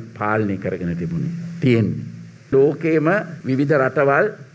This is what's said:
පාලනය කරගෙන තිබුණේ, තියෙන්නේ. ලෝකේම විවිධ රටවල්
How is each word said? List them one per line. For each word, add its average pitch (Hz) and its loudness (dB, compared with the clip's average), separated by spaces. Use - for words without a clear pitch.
පාලනය 107 0
කරගෙන 90 -4
තිබුණේ, 85 -4
තියෙන්නේ. 113 2
ලෝකේම 151 2
විවිධ 143 2
රටවල් 139 2